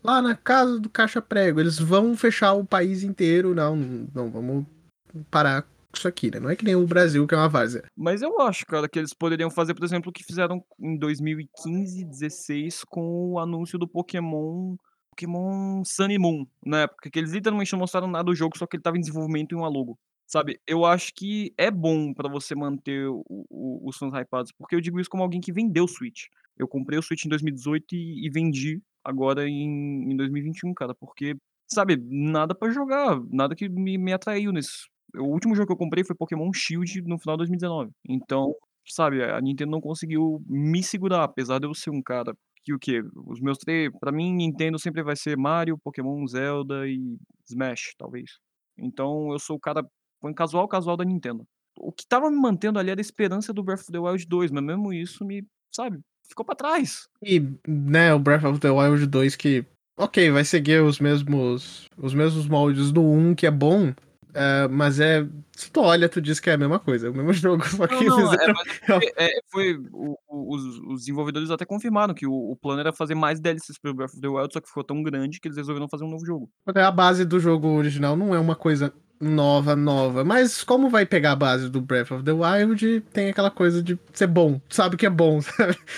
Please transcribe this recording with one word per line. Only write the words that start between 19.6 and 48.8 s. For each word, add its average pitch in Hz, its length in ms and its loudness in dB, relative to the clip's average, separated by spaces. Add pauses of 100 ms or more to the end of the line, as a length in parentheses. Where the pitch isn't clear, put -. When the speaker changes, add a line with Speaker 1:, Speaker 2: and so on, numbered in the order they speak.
Speaker 2:
logo, 131 280 -6 (300)
sabe. 139 400 -2
Eu 165 180 2
acho 175 300 2
que 208 420 -6
é 214 140 2
bom 160 420 0
pra 139 160 -6
você 139 260 -8
manter 139 540 -6
o, 120 200 -8
o, 104 600 -12
os 131 80 -12
fãs 135 160 -8
hypados, 127 460 -6
porque - 160 -8
eu 170 60 2
digo 175 200 -4
isso 180 80 -6
como 185 140 -4
alguém 180 180 -4
que 180 120 -8
vendeu 180 320 0
o 175 40 -2
Switch. 123 360 -12 (340)
Eu 131 80 -2
comprei 139 320 -4
o 160 40 -2
Switch - 220 -6
em 156 40 -6
dois 151 140 -2
mil 156 100 -2
e - 20 -6
dezoito 147 400 -6
e, 165 320 -8
e 151 40 -6
vendi 156 520 -2 (220)
agora 135 440 -2
em, 143 640 -6
em 135 40 -2
dois 135 140 -2
mil 143 120 -4
e 147 40 -6
vinte 160 140 -8
e 180 60 -8
um, 180 80 -4
cara, 127 200 -8
porque, - 420 -10 (340)
sabe, 196 260 2 (120)
nada 151 460 0
pra 226 160 -2
jogar, 269 500 0 (100)
nada 139 240 0
que 202 140 -8
me, 190 300 -2
me 185 140 -2
atraiu 202 400 -4
nisso. - 360 -8 (280)
O 135 80 -6
último 180 300 0
jogo 202 140 2
que 185 40 0
eu 175 60 -2
comprei 175 260 0
foi 180 120 -6
Pokémon 165 360 -4
Shield 175 500 -6
no 170 160 -6
final 156 180 -4
de 160 40 -4
dois 170 100 -2
mil 180 60 -2
e 175 40 -6
dezenove. 160 300 -6 (180)
Então, 135 460 -2 (320)
sabe, 143 360 0
a 113 180 -4
Nintendo 139 300 -4
não 156 100 -4
conseguiu 160 680 -4
me 151 360 0
segurar, 185 420 0
apesar 131 340 -4
de 143 80 -4
eu 151 80 -6
ser - 160 -10
um 143 120 -4
cara 120 320 -6 (300)
que 147 80 -6
o 139 60 -4
quê? 120 240 -2 (240)
Os 117 140 -12
meus 135 180 -2
trê-, 160 320 -2 (100)
pra 143 100 -6
mim 170 240 -2
Nintendo 160 440 -2
sempre 160 240 -6
vai 147 140 -4
ser 147 200 -4
Mario, 160 480 0
Pokémon, 139 420 -8
Zelda 139 640 -6
e 127 300 -8 (280)
Smash, 123 520 -8
talvez. 123 400 -16 (400)
Então 143 540 -6